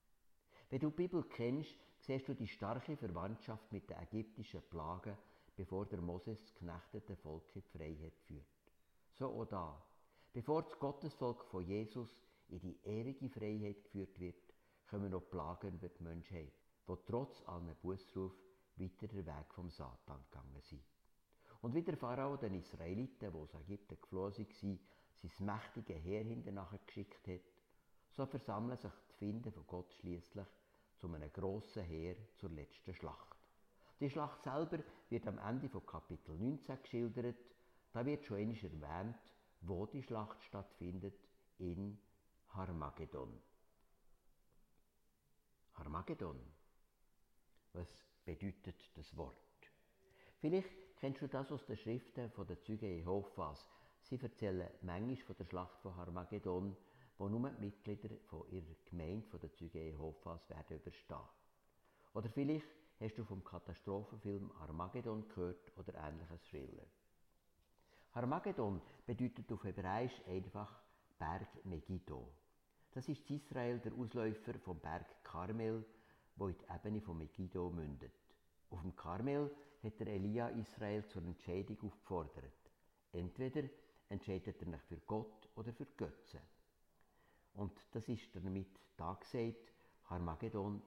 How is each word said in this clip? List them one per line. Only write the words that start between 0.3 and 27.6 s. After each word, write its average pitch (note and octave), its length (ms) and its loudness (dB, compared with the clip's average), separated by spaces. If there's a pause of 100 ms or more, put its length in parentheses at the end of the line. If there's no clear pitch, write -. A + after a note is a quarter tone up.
Wenn C3+ 120 2
du D3+ 80 8
die D3+ 80 2
Bibel F3+ 260 6
kennst, C3 540 2 (220)
siehst C3 280 2
du C#3 80 2
die A2+ 120 2
starke B2 500 0
Verwandtschaft G#2 720 -2
mit G2 180 -2
den E2+ 100 -4
ägyptischen G#2+ 640 -2
Plagen, F2 540 -2 (380)
bevor F#2+ 300 0
der F2+ 160 0
Moses G#2+ 400 0
das - 140 -20
knechtete F2 600 -6
Volk D#2 400 -6
in F#2+ 80 -6
die - 140 -12
Freiheit D#2 420 -4
führt. C#2 260 -10 (680)
So C3 140 0
auch A2 180 0
da. E2 360 -2 (520)
Bevor D3+ 300 6
das - 140 -8
Gottesvolk C#3 680 0
von F#2 200 0
Jesus G#2+ 560 0 (280)
in F2 100 -4
die F2 240 -4
ewige A#2+ 460 0
Freiheit G#2+ 560 0
geführt F#2+ 340 -4
wird, - 340 -6 (360)
kommen G2+ 220 2
noch F2+ 180 2
Plagen F2+ 440 0
über F2 160 -4
die - 140 -8
Menschheit, E2 500 -4 (340)
die F2+ 80 0 (100)
trotz - 420 2
allen E2+ 340 -4
Bussruf F#2+ 520 0 (420)
weiter F#2+ 320 -4
der G2 180 -2
Weg D2+ 280 -6
vom F2+ 160 -4
Satan C2+ 600 -8
gegangen C2+ 320 -10
sind. C#2 220 -12 (800)
Und B2 120 4
wie E3 80 8
der E3+ 160 4
Pharao C3+ 400 4
den A2+ 160 2
Israeliten, F#2 800 0
die E2 60 -4
aus D2+ 180 -6
Ägypten E2+ 440 -6
geflohen F#2+ 340 0
waren, G2+ 460 0 (420)
sein F2 180 -8
mächtiges G2 640 0
Heer G2+ 200 4
hinterher G2+ 640 -2
geschickt - 420 -8
hat, F2+ 140 -2 (680)